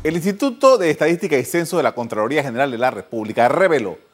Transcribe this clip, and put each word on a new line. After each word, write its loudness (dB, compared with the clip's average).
El -2
Instituto 2
de 2
Estadística 0
y 0
Censo -4
de 0
la 0
Contraloría -2
General -2
de -6
la 0
República 0
reveló 2